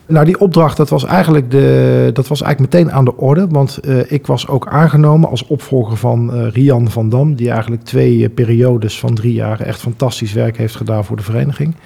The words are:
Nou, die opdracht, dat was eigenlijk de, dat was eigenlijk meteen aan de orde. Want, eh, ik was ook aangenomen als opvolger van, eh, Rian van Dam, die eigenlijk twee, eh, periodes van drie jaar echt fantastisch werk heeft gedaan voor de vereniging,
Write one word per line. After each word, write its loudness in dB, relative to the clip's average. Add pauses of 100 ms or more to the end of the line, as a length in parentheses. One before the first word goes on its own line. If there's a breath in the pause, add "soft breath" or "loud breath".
Nou, 2
die 2
opdracht, 2
dat 0
was -2
eigenlijk 2
de, 2
dat -2
was -4
eigenlijk 0
meteen 2
aan 2
de 0
orde. 2
Want, 0
eh, -2
ik -4
was -2
ook -4
aangenomen 4
als -4
opvolger -2
van, -2
eh, -4
Rian 2
van -2
Dam, 0
die -2
eigenlijk -4
twee, 2
eh, -2
periodes 0
van -2
drie -2
jaar -4
echt -8
fantastisch -4
werk -2
heeft -4
gedaan -4
voor -8
de -6
vereniging, -4 (120)